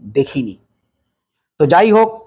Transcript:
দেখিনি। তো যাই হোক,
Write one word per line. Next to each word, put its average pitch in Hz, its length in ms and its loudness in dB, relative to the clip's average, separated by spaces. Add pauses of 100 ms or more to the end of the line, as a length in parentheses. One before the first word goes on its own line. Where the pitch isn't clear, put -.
দেখিনি। 113 540 -6 (1040)
তো 151 60 0
যাই 196 260 2
হোক, 226 180 2 (180)